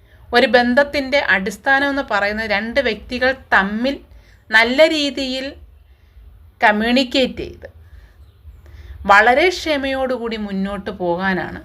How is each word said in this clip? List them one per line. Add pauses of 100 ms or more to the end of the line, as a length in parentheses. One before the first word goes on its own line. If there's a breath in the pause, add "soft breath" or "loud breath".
(340 soft breath)
ഒരു
ബന്ധത്തിൻ്റെ
അടിസ്ഥാനം
എന്ന്
പറയുന്നത്
രണ്ട്
വ്യക്തികൾ (180)
തമ്മിൽ (500 soft breath)
നല്ല
രീതിയിൽ (1120)
കമ്മ്യൂണിക്കേറ്റ്
ചെയ്ത് (1400 soft breath)
വളരെ
ക്ഷമയോടുകൂടി
മുന്നോട്ട്
പോകാനാണ്